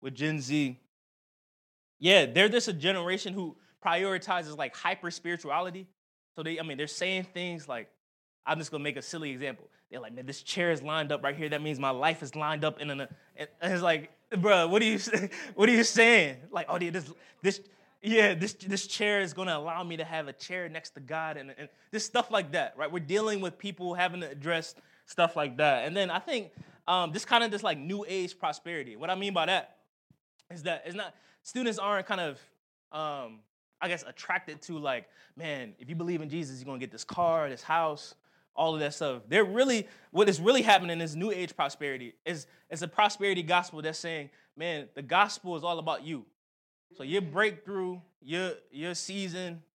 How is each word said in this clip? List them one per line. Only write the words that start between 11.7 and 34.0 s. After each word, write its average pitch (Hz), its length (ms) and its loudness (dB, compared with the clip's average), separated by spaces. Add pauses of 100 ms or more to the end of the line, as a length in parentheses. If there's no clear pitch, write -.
my 135 120 2
life 156 320 0
is 135 120 -12
lined 151 280 -2
up 151 160 0
in 147 120 -6
an," 139 160 -8 (300)
and 147 120 -10 (120)
it's 175 200 0
like, 160 300 2 (200)
"Bruh, 185 380 6
what 208 120 6
are 233 40 4
you, 220 140 2 (280)
<laughs> - 280 -12
what 208 140 8
are - 20 8
you 226 120 8
saying?" 220 540 8 (140)
Like, 175 180 -4
"Oh, 180 100 0
yeah, 175 120 -2
this, 165 200 -6 (300)
this, 196 200 0 (420)
yeah, 214 320 6
this, 185 180 -4
this 190 340 -4
chair 208 340 0
is 170 120 -4
gonna 180 240 -2
allow 165 260 -4
me 170 140 -6
to 160 60 -4
have 160 240 -6
a 135 60 -12
chair 180 360 -8
next 160 220 -12
to - 80 -18
God," 156 380 -6
and, 135 200 -14
and 147 120 -14 (220)
this 214 140 -4
stuff 240 240 0
like 196 220 0
that, 143 260 -2
right? 147 140 -2
We're 180 80 -2
dealing 202 420 0
with 180 160 -6
people 180 380 -6
having 180 260 0
to 156 80 -8
address 165 460 -4 (320)
stuff - 280 2
like 139 220 -2
that. 139 300 4
And 165 100 -4
then 185 140 0
I 175 80 0
think, 233 320 -4 (360)
um, 180 240 2
this - 140 -6
kind 233 180 6
of 233 60 0
this, 202 140 -4
like, 170 160 0
new 190 280 -6
age 185 300 -4
prosperity. 151 580 -6
What 147 140 -8
I 185 60 0
mean 196 180 -4
by 165 140 2
that 180 300 -2 (720)
is 170 120 -14
that 165 220 -4
it's 175 100 -10
not, 196 200 -10 (260)
students 240 380 -4
aren't 196 260 0
kind 190 160 -2
of, 147 180 -4 (520)
um, 143 480 -8 (420)
I 185 60 -4
guess, 170 180 -4